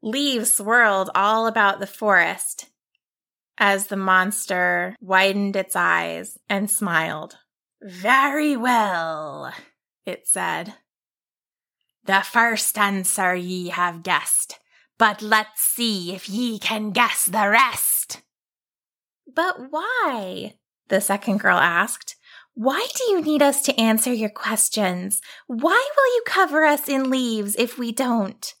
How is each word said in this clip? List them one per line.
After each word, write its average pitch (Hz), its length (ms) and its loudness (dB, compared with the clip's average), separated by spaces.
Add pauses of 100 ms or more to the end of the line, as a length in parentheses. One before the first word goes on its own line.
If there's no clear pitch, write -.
Leaves 254 540 -2
swirled 208 580 2
all 220 320 2
about 208 320 2
the 190 80 -8
forest 185 800 0 (880)
as 202 300 2
the 196 100 -6
monster 185 1040 0
widened 196 540 2
its 190 220 -4
eyes 170 640 -2 (100)
and 202 200 -2
smiled. 160 720 -2 (420)
"Very 269 760 2
well," 165 960 -2 (520)
it - 220 -10
said. 175 480 -4 (1300)
"The 190 200 2
first 226 540 0
answer 190 580 0
ye 180 340 -6
have 175 340 -4
guessed, - 560 -2 (400)
but 214 240 2
let's 214 400 0
see 196 520 -2
if 190 140 -14
ye 220 300 -4
can 214 320 -4
guess 233 340 0
the 202 240 0
rest." - 720 0 (1040)
"But 302 440 -4
why?" 311 880 -4 (300)
the 190 120 2
second 202 400 0
girl 185 180 4
asked. 175 580 0 (380)
"Why 285 400 -2
do 523 160 -4
you 370 100 2
need 302 220 2
us 277 200 4
to - 180 0
answer 226 320 2
your 214 180 -2
questions? 196 880 -2 (260)
Why 339 500 2
will 523 180 4
you 466 120 2
cover 311 380 4
us 294 240 4
in 269 220 0
leaves 226 460 -2
if 240 220 -2
we 233 140 -4
don't?" 233 680 -2